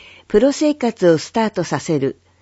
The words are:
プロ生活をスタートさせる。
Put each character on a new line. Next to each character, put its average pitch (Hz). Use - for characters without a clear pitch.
プ 208
ロ 277
生 302
活 220
を 160
ス -
タ 226
ー 208
ト 170
さ 143
せ 156
る。 135